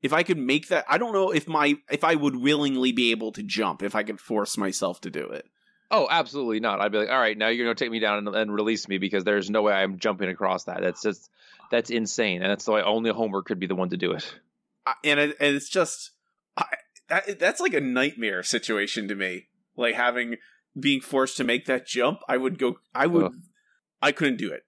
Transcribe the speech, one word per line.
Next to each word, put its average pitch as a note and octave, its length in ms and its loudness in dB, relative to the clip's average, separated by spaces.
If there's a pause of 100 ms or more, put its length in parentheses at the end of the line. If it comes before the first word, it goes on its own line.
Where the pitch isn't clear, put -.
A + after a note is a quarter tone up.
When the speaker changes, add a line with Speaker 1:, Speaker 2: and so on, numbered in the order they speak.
Speaker 1:
If C3+ 100 0
I D#3+ 120 4
could E3+ 140 2
make C#3 320 0
that, E3+ 200 2
I D3 80 4
don't A3+ 160 -2
know F#3+ 180 2
if D3+ 160 0
my, D3 280 2 (160)
if C#3+ 120 0
I E3 120 4
would C#3+ 220 0
willingly C3+ 540 2
be A#2 200 2
able A2 220 -2
to G#2 100 -10
jump, G2 400 -2
if G2+ 120 -4
I G#2+ 80 0
could G#2 160 -8
force G#2 380 -2
myself F#2+ 440 -2
to F#2 80 -12
do - 180 -8
it. - 180 -12 (460)
Speaker 2:
Oh, G3+ 180 2
absolutely C3+ 500 0
not. G#2 200 0
I'd G2+ 120 2
be G#2+ 80 2
like, G#2+ 100 0
"All C3 100 2
right, G#2+ 180 2
now A2 100 2
you're A#2+ 180 0
gonna A#2 80 0
take A#2+ 160 -2
me A2+ 100 -2
down G#2 280 2
and, G2+ 80 -4
and G#2+ 180 0
release G#2+ 340 0
me G2 120 -2
because G2 240 -2
there's G2+ 260 0
no G#2+ 140 2
way G#2 100 4
I'm F#2+ 240 0
jumping G2 320 -2
across F#2 360 -2
that." F#2 160 -6
That's F2+ 200 -2
just, - 300 -4 (400)
that's A#2 180 0
insane. G#2+ 540 -2
And F#2+ 80 2
that's G2+ 160 -2
why G#2+ 160 4
only A2+ 260 2
Homer G#2 320 -2
could F#2+ 180 -4
be F#2+ 60 -4
the F#2 100 -2
one F#2 140 0
to F#2+ 80 -4
do F2+ 140 0
it. - 280 -6 (460)
Speaker 1:
I, C3 80 -2 (100)
and D3 160 2
it, D3 200 2
and C#3+ 160 2
it's C#3 120 -6
just, - 440 -2 (440)
I, - 100 -2 (440)
that, F#3+ 300 -2
that's F#3 200 2
like D#4 140 0
a C#3+ 80 2
nightmare B2 640 0
situation G#2+ 640 -2
to G2+ 80 -4
me. F#2+ 320 -6 (280)
Like A#2 200 0
having, A#2+ 400 0 (440)
being C3+ 220 2
forced C3+ 360 0
to C#3+ 60 0
make B2 220 0
that B2+ 220 -2
jump, B2 320 0 (100)
I B2+ 80 2
would C3 220 -2
go, B2+ 180 0 (160)
I C#3 140 2
would, E3+ 180 4
Speaker 2:
Ugh. E2+ 80 -4 (680)
Speaker 1:
I D3 120 2
couldn't C#3 260 0
do F#2 140 -6
it. C#2 160 -10